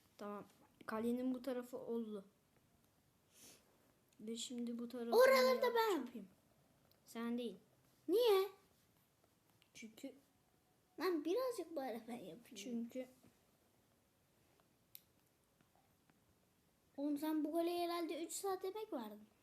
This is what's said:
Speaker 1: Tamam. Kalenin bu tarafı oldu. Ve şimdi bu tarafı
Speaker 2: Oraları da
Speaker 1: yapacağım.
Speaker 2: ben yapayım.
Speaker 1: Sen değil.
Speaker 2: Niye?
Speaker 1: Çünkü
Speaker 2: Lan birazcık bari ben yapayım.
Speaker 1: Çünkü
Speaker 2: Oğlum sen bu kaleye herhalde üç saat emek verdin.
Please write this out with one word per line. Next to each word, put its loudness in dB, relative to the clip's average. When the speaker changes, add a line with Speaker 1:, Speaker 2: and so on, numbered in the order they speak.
Speaker 1:
Tamam. -10
Kalenin -2
bu -8
tarafı -6
oldu. -6
Ve -8
şimdi -6
bu -6
tarafı 2
Speaker 2:
Oraları 10
da 6
Speaker 1:
yapacağım. 4
Speaker 2:
ben 4
yapayım. -4
Speaker 1:
Sen -4
değil. -6
Speaker 2:
Niye? 6
Speaker 1:
Çünkü -14
Speaker 2:
Lan -2
birazcık -2
bari -6
ben -8
yapayım. -12
Speaker 1:
Çünkü -8
Speaker 2:
Oğlum 0
sen 0
bu 0
kaleye 0
herhalde -4
üç -8
saat -4
emek -8
verdin. -8